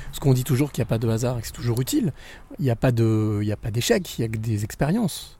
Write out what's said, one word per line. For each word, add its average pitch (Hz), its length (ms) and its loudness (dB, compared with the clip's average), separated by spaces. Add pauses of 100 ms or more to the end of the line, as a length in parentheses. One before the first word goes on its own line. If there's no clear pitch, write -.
(120)
ce - 80 -8
qu'on 135 140 4
dit 127 100 2
toujours 135 280 2
qu'il - 100 -4
n'y - 60 0
a - 20 -14
pas 113 80 2
de 117 100 0
hasard 120 300 0
et 113 40 -4
que - 60 -10
c'est - 60 -10
toujours 117 260 -2
utile, 196 320 0 (480)
il 156 60 0
n'y 123 60 4
a 110 40 2
pas 131 160 2
de, 110 500 2
il 104 40 0
n'y 104 80 0
a - 40 -4
pas 113 140 -6
d'échec, 170 460 0
il - 60 -2
y - 20 2
a - 20 -4
que 110 100 -4
des 110 280 0
expériences. - 760 -2